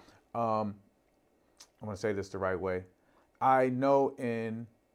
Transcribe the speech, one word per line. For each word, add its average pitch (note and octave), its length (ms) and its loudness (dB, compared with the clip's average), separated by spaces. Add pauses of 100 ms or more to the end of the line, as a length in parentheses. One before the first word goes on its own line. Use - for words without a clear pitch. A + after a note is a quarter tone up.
(340)
Um, A2 400 0 (1080)
I A2 60 -12
wanna G#2 100 -6
say G#2+ 160 0
this G2 160 -4
the G2 100 -10
right F#2+ 200 0
way. F#2 260 -4 (560)
I C3 280 4
know C3+ 500 2
in A2+ 480 -4 (280)